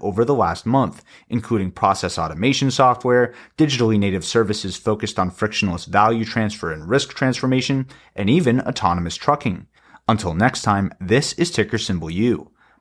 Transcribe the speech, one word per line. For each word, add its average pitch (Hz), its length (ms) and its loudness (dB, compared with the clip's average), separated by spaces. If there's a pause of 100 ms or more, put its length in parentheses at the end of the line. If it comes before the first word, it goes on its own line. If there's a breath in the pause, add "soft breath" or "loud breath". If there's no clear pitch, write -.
over 104 240 0
the 139 80 2
last 90 320 0
month, 120 380 0 (260 soft breath)
including 113 400 -2
process 95 480 0
automation 107 540 0
software, 123 600 4 (280 loud breath)
digitally 123 400 4
native 98 260 0
services 104 500 0
focused 107 440 -4
on 92 100 0
frictionless 98 560 -4
value 110 400 2
transfer 107 460 -4
and 78 180 -10
risk 135 240 0
transformation, 131 720 -2 (300 loud breath)
and 98 120 -2
even 131 340 4
autonomous 87 560 -2
trucking. 135 500 -2 (400 soft breath)
Until 98 260 0
next 107 300 0
time, 98 360 0
this 104 340 0
is 175 180 -2
Ticker 110 260 -2
Symbol 87 320 -4
U. 92 400 0 (320 soft breath)